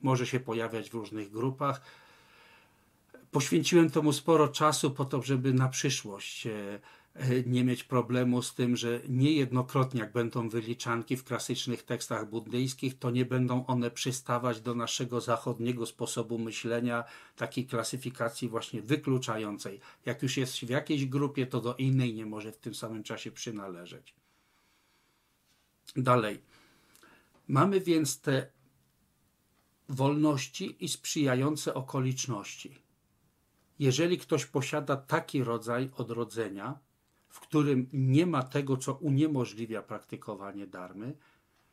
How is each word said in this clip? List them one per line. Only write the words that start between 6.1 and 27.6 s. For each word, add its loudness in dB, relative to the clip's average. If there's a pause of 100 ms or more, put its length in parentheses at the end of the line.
e, -6 (340)
e, 2
nie 4
mieć 0
problemu 2
z -6
tym, 2
że -2
niejednokrotnie, 4
jak -4
będą 0
wyliczanki -2
w -8
klasycznych -4
tekstach -4
buddyjskich, -4
to -2
nie 2
będą 0
one 0
przystawać -2
do -4
naszego -2
zachodniego -2
sposobu -4
myślenia, -2 (320)
takiej -4
klasyfikacji -4
właśnie -6
wykluczającej. -2 (260)
Jak -4
już 0
jest -2
w -8
jakiejś 0
grupie, 0
to -2
do -2
innej 4
nie -6
może -8
w -18
tym -10
samym -8
czasie -8
przynależeć. -12 (1800)
Dalej. 2 (1080)
Mamy 4